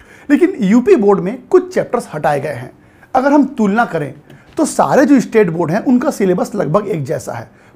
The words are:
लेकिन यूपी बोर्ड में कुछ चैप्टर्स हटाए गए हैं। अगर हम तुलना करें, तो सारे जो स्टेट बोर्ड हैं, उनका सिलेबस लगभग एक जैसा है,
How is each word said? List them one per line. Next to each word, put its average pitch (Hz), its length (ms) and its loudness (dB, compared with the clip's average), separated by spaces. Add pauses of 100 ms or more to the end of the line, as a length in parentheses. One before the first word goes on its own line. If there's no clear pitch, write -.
(320)
लेकिन 349 300 4
यूपी 247 340 4
बोर्ड 202 240 2
में 196 280 -6
कुछ 359 260 2
चैप्टर्स - 400 -4
हटाए 147 260 -2
गए 143 140 -6
हैं। 123 180 -12 (440)
अगर 262 180 2
हम 294 120 4
तुलना 214 400 0
करें, 147 280 -6 (440)
तो 320 80 0
सारे 180 400 2
जो 269 140 4
स्टेट 214 300 2
बोर्ड 160 220 -4
हैं, 220 140 -2
उनका 254 260 0
सिलेबस 185 440 -2
लगभग 185 320 -2
एक 151 180 -4
जैसा 135 280 -8
है, 117 180 -14 (240)